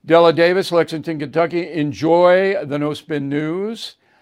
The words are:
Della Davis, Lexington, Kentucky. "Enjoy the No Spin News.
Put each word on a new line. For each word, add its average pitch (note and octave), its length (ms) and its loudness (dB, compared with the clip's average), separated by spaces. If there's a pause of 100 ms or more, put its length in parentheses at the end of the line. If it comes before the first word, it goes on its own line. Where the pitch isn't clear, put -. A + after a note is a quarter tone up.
Della E3 280 6
Davis, F3 380 2
Lexington, D#3+ 480 -2
Kentucky. E3 500 -4
"Enjoy E3+ 960 2
the C#3+ 140 -6
No D3 160 -4
Spin C#3+ 340 -8
News. E3+ 680 -6 (260)